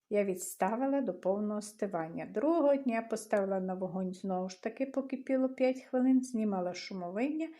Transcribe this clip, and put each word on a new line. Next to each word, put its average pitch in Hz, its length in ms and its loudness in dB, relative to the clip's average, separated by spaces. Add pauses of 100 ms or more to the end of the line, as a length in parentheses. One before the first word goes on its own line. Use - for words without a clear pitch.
(120)
я 208 120 4
відставила 220 760 0
до 220 120 -2
повного 208 460 0
остивання. 165 680 -4
Другого 285 500 4
дня 240 260 0
поставила 202 580 0
на 185 140 -2
вогонь, 185 400 -4
знову 185 360 -2
ж - 140 -16
таки 233 220 -2
покипіло 262 640 0
п'ять 262 320 2
хвилин, 254 420 4
знімала 202 500 0
шумовиння 226 760 -4 (100)